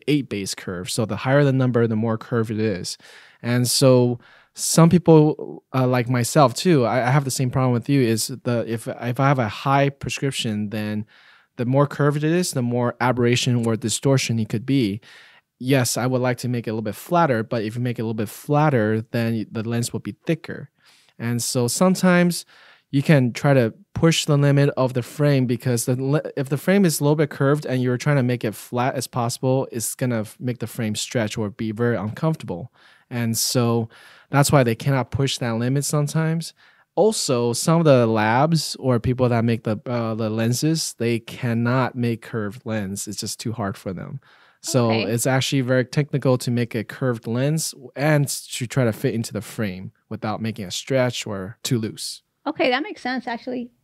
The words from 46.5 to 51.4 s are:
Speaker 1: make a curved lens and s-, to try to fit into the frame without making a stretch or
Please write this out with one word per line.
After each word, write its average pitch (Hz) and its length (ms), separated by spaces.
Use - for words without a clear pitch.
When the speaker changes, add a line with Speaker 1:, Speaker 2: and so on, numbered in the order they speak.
Speaker 1:
make 120 240
a 107 80
curved 120 440
lens 139 460
and 147 300
s-, - 200
to 123 100
try 135 160
to 117 80
fit 110 220
into 113 180
the 101 100
frame 101 520
without 107 320
making 110 240
a 87 60
stretch 127 540
or 98 380